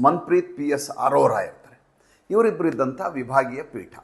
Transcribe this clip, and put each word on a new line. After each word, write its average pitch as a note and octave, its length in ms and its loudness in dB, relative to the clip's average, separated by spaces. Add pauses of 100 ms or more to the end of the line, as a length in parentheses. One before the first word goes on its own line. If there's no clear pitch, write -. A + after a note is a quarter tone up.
ಮನ್ಪ್ರೀತ್ E3 540 2
ಪಿ C#3+ 100 -6
ಎಸ್ C#3+ 240 -4
ಅರೋರಾ B2 500 2
ಇರ್ತಾರೆ. - 400 -14 (480)
ಇವರಿಬ್ಬರು F#3+ 380 2
ಇದ್ದಂಥ C3 340 -2
ವಿಭಾಗೀಯ C3+ 600 -2
ಪೀಠ. F#2+ 400 -14